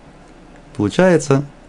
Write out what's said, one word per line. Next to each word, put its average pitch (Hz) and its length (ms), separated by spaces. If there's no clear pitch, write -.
Получается, 143 680